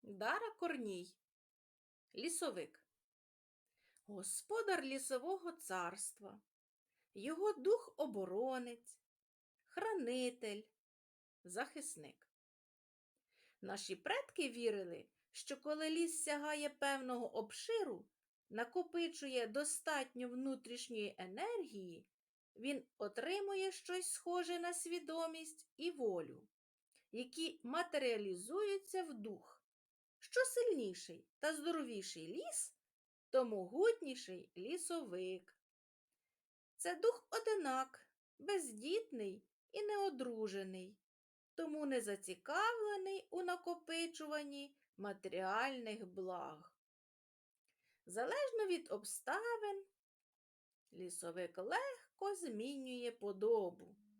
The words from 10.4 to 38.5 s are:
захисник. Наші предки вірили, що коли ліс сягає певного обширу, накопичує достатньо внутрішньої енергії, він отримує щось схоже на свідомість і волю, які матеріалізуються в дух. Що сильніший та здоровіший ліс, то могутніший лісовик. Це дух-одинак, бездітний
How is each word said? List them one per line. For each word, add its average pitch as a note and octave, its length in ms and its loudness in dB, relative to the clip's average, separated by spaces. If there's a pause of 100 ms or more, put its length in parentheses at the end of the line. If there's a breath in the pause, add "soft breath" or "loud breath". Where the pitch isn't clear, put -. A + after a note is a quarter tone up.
захисник. F3+ 840 -6 (1300 soft breath)
Наші G3 360 -4
предки G4 520 0
вірили, G#3+ 580 0 (260)
що - 240 -6
коли D#4 340 0
ліс E4 320 2
сягає D4 460 0
певного C4 680 0
обширу, A#3 680 -2 (440)
накопичує C#4 960 0
достатньо C4 840 0
внутрішньої A#3+ 880 -4
енергії, G#3+ 880 -4 (500)
він C4+ 300 0 (120)
отримує F#4+ 720 2
щось F4+ 380 -2
схоже F4 480 0
на F4 160 0
свідомість D#4+ 1000 -2
і E4 140 0
волю, G#3 560 0 (680 soft breath)
які B3+ 500 -4
матеріалізуються C#4+ 1400 0
в D#4 120 -6
дух. G#3 400 -8 (680)
Що - 200 2
сильніший D4 800 0 (140)
та D#4 140 2
здоровіший B3 720 -2
ліс, F4+ 480 -4 (560)
то C4 140 8
могутніший B3 1120 2
лісовик. G3 1000 -4 (1200)
Це F4 180 0
дух-одинак, F#4 1120 2 (300)
бездітний C4+ 1040 0 (280)